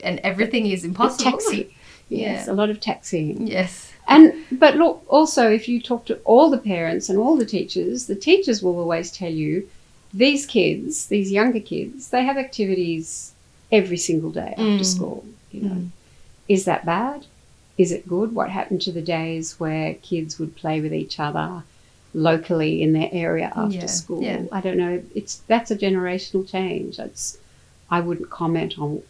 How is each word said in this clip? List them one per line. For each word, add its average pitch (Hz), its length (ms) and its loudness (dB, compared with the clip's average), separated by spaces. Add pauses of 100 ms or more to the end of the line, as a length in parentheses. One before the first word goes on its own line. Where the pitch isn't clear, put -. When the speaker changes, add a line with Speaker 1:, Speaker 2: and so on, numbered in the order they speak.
Speaker 1:
and 180 160 -4
everything 220 460 0
is 190 140 -2
Speaker 2:
It's 165 60 -8
Speaker 1:
impossible. 233 460 0
Speaker 2:
taxing. 403 380 -2 (400)
Yes, - 380 -4
Speaker 1:
Yeah. - 60 -4
Speaker 2:
a - 20 -2
lot 208 140 2
of 208 100 -4
taxing. - 680 -4
Speaker 1:
Yes. 185 380 -4 (220)
Speaker 2:
And, 311 260 12 (180)
but 269 240 6
look, 320 320 2
also, 277 440 6
if 220 180 0
you 240 100 0
talk 240 280 -4
to - 80 -4 (100)
all 277 240 8
the 269 80 2
parents 175 520 -2
and 196 100 2
all 277 180 4
the 240 80 2
teachers, 185 600 -4
the 202 80 -4
teachers 285 480 0
will 175 160 0
always 170 320 -4
tell 175 200 -8
you, 160 380 -4 (420)
these 277 360 2
kids, - 580 -2
these 196 260 -2
younger 220 280 2
kids, 214 500 -10
they 254 140 0
have 269 120 0
activities 185 960 -4 (380)
every 185 260 2
single 160 340 -2
day 156 260 -8
after 220 60 -2
Speaker 1:
Mm. 202 220 2
Speaker 2:
school. 185 400 -4 (260)
You 202 100 -12
know, 196 140 -2
Speaker 1:
Mm. 180 140 -6 (580)
Speaker 2:
is 190 180 2
that - 220 0
bad? 247 400 -2 (500)
Is 175 140 4
it - 160 -8
good? 202 260 -2
What - 160 -4
happened 190 320 -6
to 190 100 -6
the 165 120 -8
days 160 560 -6
where 156 340 -4
kids 160 460 -8
would 156 160 -8
play 156 260 -4
with 156 100 -4
each 156 280 -6
other 156 420 -6 (520)
locally 160 680 0
in 160 120 4
their 156 180 2
area 165 440 -2
after 208 220 -2
Speaker 1:
Yeah, 175 80 -8
Speaker 2:
school? 170 380 -6
Speaker 1:
yeah. - 180 -4 (100)
Speaker 2:
I 196 100 -4
don't 185 160 -2
know. 180 240 0 (140)
It's, - 320 -8
that's 226 240 0
a 220 40 0
generational 190 760 -2
change. 185 480 -6
That's, - 400 -10 (540)
I 175 80 2
wouldn't 170 300 -4
comment 165 500 -2
on 151 300 -4